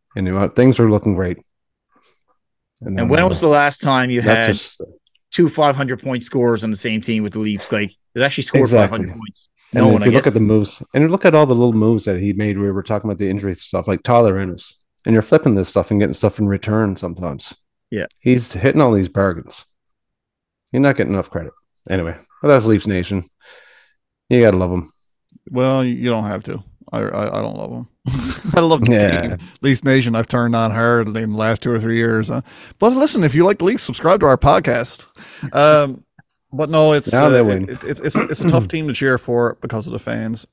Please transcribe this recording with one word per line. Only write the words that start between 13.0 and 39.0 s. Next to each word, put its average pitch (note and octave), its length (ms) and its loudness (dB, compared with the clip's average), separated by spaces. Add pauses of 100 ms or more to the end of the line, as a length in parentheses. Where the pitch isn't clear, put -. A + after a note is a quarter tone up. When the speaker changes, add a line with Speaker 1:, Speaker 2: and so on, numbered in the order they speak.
Speaker 1:
about F#2+ 80 -6
the G2 100 -2
injury G2 280 -4
stuff, - 320 -8
like F#2+ 160 -2
Tyler A#2 340 4
Ennis, F#2 400 -10 (260)
and A2+ 100 2
you're A2 80 4
flipping A#2+ 340 2
this F#2+ 120 -2
stuff - 220 -2
and G#2 80 0
getting G#2 160 0
stuff - 240 -2
in G#2+ 80 -2
return G2+ 480 -2
sometimes. E2+ 600 -10 (360)
Speaker 2:
Yeah. G2+ 160 -8 (140)
Speaker 1:
He's B2 320 0
hitting C3 280 0
all B2+ 120 4
these G2 160 2
bargains. F#2 580 -4 (1040)
You're B2+ 100 0
not C#3 140 4
getting - 160 -2
enough F#2+ 180 -4
credit. D#2+ 220 -10 (380)
Anyway, E2+ 260 -4 (240)
but C#3+ 80 -2
that's C3 180 4
Leafs G#2+ 200 2
Nation. F#2+ 380 -4 (1040)
You B2 140 4
gotta G#2+ 160 6
love F2+ 140 -2
'em. F2+ 200 -6 (580)
Speaker 3:
Well, C3 340 0
you, B2 120 -2
you B2 120 -4
don't A2 160 -2
have G#2 200 -8
to. - 180 -12 (300)
I, A2 80 -4
I, G#2 380 -6
I G#2+ 40 -4
don't G#2+ 140 -8
love G#2 160 -12
'em. A#2+ 160 -14 (180)
<laughs> C3+ 480 -6
I F3+ 60 2
love E3 220 2
the A#2 100 4
Speaker 1:
Yeah. G2+ 280 2 (160)
Speaker 3:
team. - 120 -16 (120)
Leafs C3 220 0
Nation, C3 320 0
I've A2+ 140 -2
turned A#2+ 260 0
on A2+ 160 0
hard A#2 380 0
in G#2+ 60 -8
the A2+ 120 -6
last A2 360 -2
two B2 100 -2
or A2+ 80 -2
three A2+ 160 -2
years. A2+ 320 0
Huh? A#2+ 140 -6 (360)
But A3+ 140 2
listen, C4 320 0
if C3 100 2
you E3 100 4
like G3+ 140 2
the E3 60 -4
Leafs, A3 180 0
subscribe C#3+ 380 0
to D#3 60 4
our C3+ 120 4
podcast. D3 680 0 (480)
Um, D3 500 2 (480)
but D3 180 -4
no, D#3 220 4
it's, C#3 200 -2
Speaker 1:
Now C3+ 180 4
they B2+ 100 6
Speaker 3:
uh, A#2 40 4
Speaker 1:
win. G2 240 -2
Speaker 3:
it, B2+ 140 -14
it's, - 160 -8
it's, D3+ 160 -4
it's - 300 -2
a F3+ 40 0
tough A#2+ 200 2
team D#3 180 -6
to C#3 80 -4
cheer C3+ 240 0